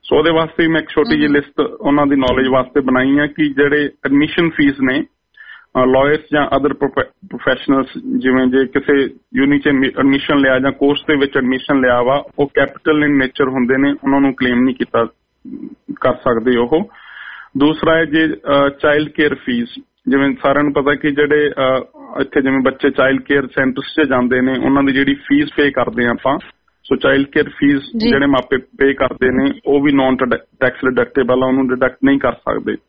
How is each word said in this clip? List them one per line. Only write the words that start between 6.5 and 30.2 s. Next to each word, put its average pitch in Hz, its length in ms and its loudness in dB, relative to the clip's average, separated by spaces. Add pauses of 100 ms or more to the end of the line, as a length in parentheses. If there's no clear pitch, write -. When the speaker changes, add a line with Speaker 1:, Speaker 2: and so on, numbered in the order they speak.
Speaker 1:
profe-, - 560 -6
ਪ੍ਰੋਫੈਸ਼ਨਲਸ 135 580 -2 (320)
ਜਿਵੇਂ 127 280 2
ਜੇ 131 200 2
ਕਿਸੇ 135 480 0 (220)
ਯੂਨੀ 139 220 2
'ਚ 139 80 -2
ਐਡਮਿ-, 135 320 0
ਐਡਮਿਸ਼ਨ 139 400 0
ਲਿਆ 131 200 2
ਜਾਂ 135 140 0
ਕੋਰਸ 143 360 0
ਦੇ 151 80 2
ਵਿੱਚ 139 200 0
ਐਡਮਿਸ਼ਨ 131 440 0
ਲਿਆ 123 220 2
ਵਾ, 135 220 0 (140)
ਉਹ 143 220 -2
capital 147 440 0
in 147 80 2
nature 131 380 0
ਹੁੰਦੇ 131 280 0
ਨੇ, 143 160 0 (100)
ਉਹਨਾਂ 139 160 2
ਨੂੰ 135 140 2
ਕਲੇਮ 123 260 0
ਨਹੀਂ 127 140 2
ਕੀਤਾ 117 320 -2 (920)
ਕਰ 127 140 0
ਸਕਦੇ 120 440 0
ਉਹ। 156 300 0 (680)
ਦੂਸਰਾ 156 380 2
ਹੈ 165 80 2
ਜੇ, 160 220 0
ਅਹ, 143 420 0
ਚਾਈਲਡ 147 400 0
ਕੇਅਰ 147 260 0
ਫੀਸ, 120 340 -4 (400)
ਜਿਵੇਂ 139 340 2
ਸਾਰਿਆਂ 143 220 2
ਨੂੰ 143 80 -2
ਪਤਾ 143 220 0
ਕਿ 147 160 -2
ਜਿਹੜੇ, 147 400 0
ਅਹ, 131 680 -4
ਇੱਥੇ 135 220 -2
ਜਿਵੇਂ 135 180 0
ਬੱਚੇ 131 300 0
ਚਾਈਲਡ 135 300 0
ਕੇਅਰ 139 260 -2
ਸੈਂਟਰਸ 131 480 -4
'ਚ 151 140 0
ਜਾਂਦੇ 127 320 0
ਨੇ 131 120 0 (140)
ਉਹਨਾਂ 139 160 2
ਦੀ 139 100 0
ਜਿਹੜੀ 139 220 0
ਫੀਸ 143 420 0
ਪੇ 143 140 2
ਕਰਦੇ 120 360 -2
ਆ 120 40 0
ਆਪਾਂ, 131 280 -2 (460)
ਸੋ 123 120 0
ਚਾਈਲਡ 139 300 2
ਕੇਅਰ 143 220 -2
ਫੀਸ 143 340 0 (140)
Speaker 2:
ਜੀ। 226 120 -2
Speaker 1:
ਜਿਹੜੇ 139 180 2
ਮਾਪੇ 135 300 0
ਪੇ 135 380 -2
ਕਰਦੇ 127 360 -2
ਨੇ 135 360 -2
ਉਹ 143 140 2
ਵੀ 143 120 2
non-, 131 460 0 (220)